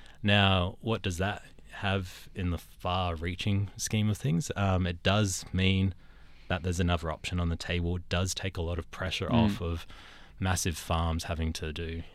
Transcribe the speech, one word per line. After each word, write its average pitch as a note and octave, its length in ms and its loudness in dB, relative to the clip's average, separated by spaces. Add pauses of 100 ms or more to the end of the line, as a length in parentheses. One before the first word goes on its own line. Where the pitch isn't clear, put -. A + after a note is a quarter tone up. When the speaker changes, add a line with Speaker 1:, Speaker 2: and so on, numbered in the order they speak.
(220)
Speaker 1:
Now, G2 600 4
what A2 200 0
does F#2 160 0
that F#2+ 240 -2 (280)
have G2 640 -2
in F2+ 160 0
the E2+ 80 0
far-reaching F2+ 1200 -2
scheme G#2+ 320 2
of G2+ 80 0
things? D#3 380 0
Um, F#2 300 4
it F2 160 -4
does G2 500 2
mean F#2+ 420 4 (540)
that F2+ 140 -2
there's F2 180 0
another F2 300 2
option F2+ 300 -4
on E2+ 80 2
the E2 80 0
table. F2 400 -2
It F2 140 -8
does F2+ 240 0
take - 240 -6
a F2+ 40 -2
lot E2+ 160 -2
of - 120 -8
pressure - 380 -4
Speaker 2:
Mm. B2 60 2
Speaker 1:
off G#2+ 280 4
of E2+ 240 -4 (540)
massive F#2 360 2
farms E2 480 0
having D#2+ 280 -2
to D#2 200 -6
do E2 300 -6 (120)